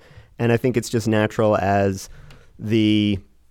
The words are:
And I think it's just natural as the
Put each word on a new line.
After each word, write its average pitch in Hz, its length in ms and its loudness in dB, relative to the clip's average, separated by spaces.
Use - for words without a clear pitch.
And 117 120 0
I 117 60 4
think 123 200 0
it's 117 120 -4
just 113 180 -4
natural 107 520 2
as 98 500 -2
the 107 640 0